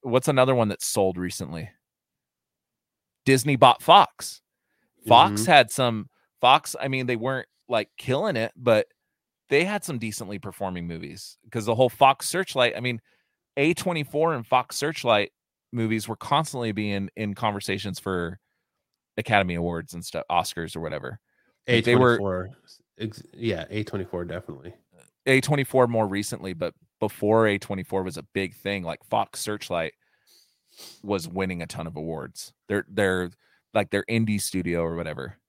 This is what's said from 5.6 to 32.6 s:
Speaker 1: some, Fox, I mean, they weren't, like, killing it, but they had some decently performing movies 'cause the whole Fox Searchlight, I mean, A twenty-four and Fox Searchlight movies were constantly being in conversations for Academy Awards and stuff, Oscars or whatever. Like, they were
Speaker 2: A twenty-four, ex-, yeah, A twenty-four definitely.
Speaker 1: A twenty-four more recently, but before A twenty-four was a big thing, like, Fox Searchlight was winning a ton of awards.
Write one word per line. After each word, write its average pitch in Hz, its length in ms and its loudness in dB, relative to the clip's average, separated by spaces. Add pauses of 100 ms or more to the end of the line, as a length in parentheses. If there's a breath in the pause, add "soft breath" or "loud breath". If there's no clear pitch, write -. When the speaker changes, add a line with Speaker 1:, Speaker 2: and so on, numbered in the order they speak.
Speaker 1:
some, 117 380 -2 (320)
Fox, 131 380 4
I 139 80 -6
mean, 131 180 -4
they 123 100 -2
weren't, 123 320 -6 (220)
like, 110 280 -2
killing 156 380 -2
it, 113 200 -4
but 117 320 2 (640)
they 147 160 4
had 202 180 -6
some 139 160 -8
decently 104 400 -10
performing 92 480 -8
movies 82 500 -12 (140)
'cause 110 140 -6
the 113 100 2
whole 123 140 4
Fox - 380 2
Searchlight, 135 480 0
I 95 40 -6
mean, 120 220 -6 (540)
A 151 200 2
twenty-four 160 580 -2
and 120 120 -6
Fox - 320 0
Searchlight 123 540 2 (400)
movies 110 360 -2
were 110 80 -6
constantly 143 560 -2
being 101 440 -4
in 104 180 -6
conversations 101 680 -4
for 90 400 -6 (760)
Academy 98 380 2
Awards 85 380 -6
and 85 120 -12
stuff, - 240 -8
Oscars 85 460 -2
or 80 60 -8
whatever. 80 380 -8 (480)
Like, 117 180 2
they 120 100 4
were 123 200 6
Speaker 2:
A - 20 -4
twenty-four, 95 320 -4 (500)
ex-, 110 240 -10 (100)
yeah, 95 360 -4
A 104 140 -6
twenty-four 90 420 -8
definitely. 85 480 -12 (520)
Speaker 1:
A 135 160 6
twenty-four 135 460 2
more 113 200 2
recently, 95 460 -4
but 85 200 -6 (260)
before 110 480 2
A 101 100 2
twenty-four 95 460 -6
was 92 140 -8
a 82 60 -14
big 95 320 -6
thing, 98 280 -6
like, 82 200 -10
Fox - 380 -2
Searchlight 87 520 -6 (1120 loud breath)
was 98 240 -4
winning 90 340 -4
a 78 60 -10
ton 80 200 -10
of 80 100 -14
awards. 78 560 -12 (140)